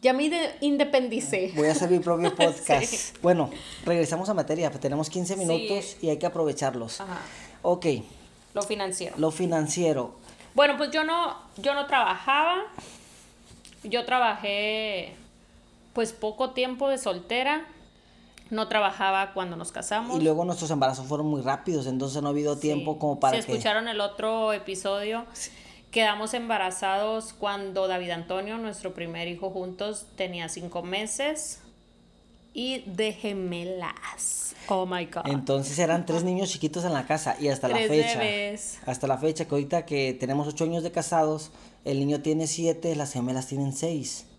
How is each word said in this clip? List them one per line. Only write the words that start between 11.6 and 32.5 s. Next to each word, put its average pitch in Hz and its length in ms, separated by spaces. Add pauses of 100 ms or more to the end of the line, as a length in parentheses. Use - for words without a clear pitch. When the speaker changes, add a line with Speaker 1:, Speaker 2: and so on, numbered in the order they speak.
Speaker 1:
no 285 120
trabajaba, 285 760 (1200)
yo 233 200
trabajé, 214 1080 (760)
pues, 226 200
poco 214 380
tiempo 254 380
de 269 100
soltera, 254 680 (840)
no 220 160
trabajaba 196 640
cuando 180 240
nos 165 140
casamos. 233 480
Speaker 2:
Y - 60
luego 160 200
nuestros 165 280
embarazos 131 340
fueron 151 220
muy 147 120
rápidos, 135 460
entonces 135 340
no 147 80
ha - 40
habido 147 240
Speaker 1:
Sí. 147 60
Speaker 2:
tiempo 147 360
como 151 220
para 131 200
Speaker 1:
Si - 60
Speaker 2:
que - 60
Speaker 1:
escucharon 220 340
el 214 140
otro 220 520
episodio, 202 720 (100)
Speaker 2:
Sí. - 160 (420)
Speaker 1:
quedamos 220 420
embarazados 214 960
cuando 196 540
David 180 240
Antonio, 185 480
nuestro 208 340
primer 170 360
hijo 175 220
juntos, 185 560 (100)
tenía 175 320
cinco 175 340
meses 214 800 (920)